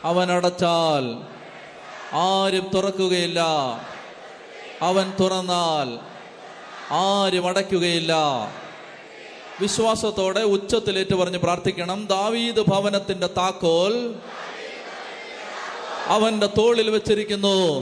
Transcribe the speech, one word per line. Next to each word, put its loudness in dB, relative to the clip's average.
അവൻ 2
അടച്ചാൽ 2
ആരും 2
തുറക്കുകയില്ല, 2
അവൻ 4
തുറന്നാൽ 2
ആരും 4
അടയ്ക്കുകയില്ല." 2
വിശ്വാസത്തോടെ 2
ഉച്ചത്തിൽ 2
ഏറ്റു 2
പറഞ്ഞ് 2
പ്രാർത്ഥിക്കണം. 0
"ദാവീദ് 2
ഭവനത്തിൻ്റെ 2
താക്കോൽ 2
അവൻ്റെ 2
തോളിൽ 4
വെച്ചിരിക്കുന്നു 2